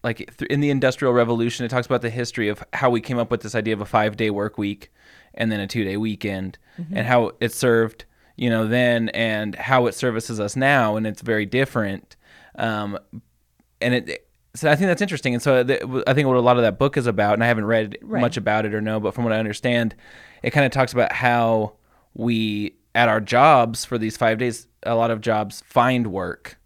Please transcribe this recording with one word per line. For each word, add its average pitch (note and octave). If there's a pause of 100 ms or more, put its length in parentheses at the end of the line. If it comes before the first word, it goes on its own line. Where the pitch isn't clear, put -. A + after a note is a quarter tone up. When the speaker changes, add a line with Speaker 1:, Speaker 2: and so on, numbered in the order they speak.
Speaker 1:
like, A2+ (200)
th-, -
in C#3+
the C#3+
Industrial C3
Revolution, A#2
it A2
talks B2+
about B2
the A#2
history A#2
of G#2 (100)
how C3
we A#2+
came B2+
up A#2
with A#2
this G#2+
idea A2
of G2+
a G#2
five-day G#2+
work G2+
week G2+ (420)
and A2+
then G#2
a G2
two-day G2+
weekend G2+ (220)
Speaker 2:
Mm-hmm. E3+
Speaker 1:
and A2+
how A#2+
it A#2
served, A2+ (300)
you A#2+
know, A2+
then A#2+
and G#2+
how B2+
it G#2+
services A2+
us G#2
now, C3
and A2
it's G#2
very G#2+
different. A2 (400)
Um, G#2 (840)
and B2
it, - (280)
so D3+
I D3
think F#3+
that's F3
interesting. D3
And A#2+
so C3
the, B2+
w-, C3
I C3+
think C#3+
what B2+
a B2
lot B2
of A#2+
that G2+
book C#3
is B2
about, G#2
and A2+
I A#2
haven't A2
read A2
Speaker 2:
Right. A2
Speaker 1:
much A#2
about G#2+
it G#2
or G#2+
know, A2
but G#2
from A#2+
what A2+
I A2
understand, A2+ (480)
it -
kinda C#3+
talks C3
about B2
how A2+ (420)
we, A2 (200)
at A#2
our A2
jobs A#2+
for A#2+
these A2
five A2+
days, A#2+ (140)
a A#2
lot A#2
of A2
jobs G#2+
find B2
work F2+